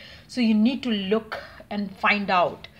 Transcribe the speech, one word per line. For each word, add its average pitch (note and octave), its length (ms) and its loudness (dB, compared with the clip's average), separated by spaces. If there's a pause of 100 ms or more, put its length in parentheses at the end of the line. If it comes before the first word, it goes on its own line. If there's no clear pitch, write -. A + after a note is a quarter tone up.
(300)
So - 100 -6
you A3 160 4
need A3+ 320 2
to G3 260 -4
look A3 220 -4 (380)
and G3+ 320 -6
find G3 240 2
out F3 380 0 (120)